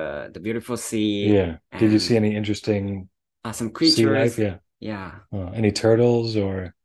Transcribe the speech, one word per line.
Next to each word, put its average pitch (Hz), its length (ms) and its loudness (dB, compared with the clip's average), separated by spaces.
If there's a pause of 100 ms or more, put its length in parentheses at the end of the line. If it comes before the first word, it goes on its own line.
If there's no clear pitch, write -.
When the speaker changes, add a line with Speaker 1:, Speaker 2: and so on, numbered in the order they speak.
(260)
Speaker 1:
the, - 80 -16
the 87 60 -14
beautiful 113 360 -6
sea 104 560 0
Speaker 2:
Yeah. 87 240 2 (220)
Did 110 160 4
you 107 60 6
Speaker 1:
and - 20 -4
Speaker 2:
see 117 140 2
any 107 180 2
interesting 101 760 -4 (360)
Speaker 1:
uh, 110 80 -8
some 113 160 -6
Speaker 2:
sea 127 380 2
life? 135 280 2
Speaker 1:
creatures. - 40 -8
Speaker 2:
Yeah. 101 180 -2 (240)
Speaker 1:
Yeah. 98 320 -10 (200)
Speaker 2:
Uh, 95 200 -8
any 107 200 2
turtles 113 640 4
or? 95 380 -4 (100)